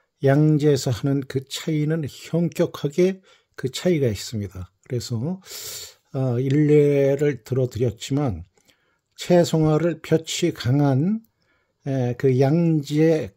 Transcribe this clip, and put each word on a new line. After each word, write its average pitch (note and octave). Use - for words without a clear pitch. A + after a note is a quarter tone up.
양지에서 C#3+
하는 C#3
그 C3+
차이는 D#3
현격하게 F3
그 B2+
차이가 D#3+
있습니다. G2+
그래서, B2
어, C3
일례를 C#3+
들어드렸지만 B2
채성화를 D#3
볕이 D#3+
강한, C#3+
에, B2
그 C3
양지에 D#3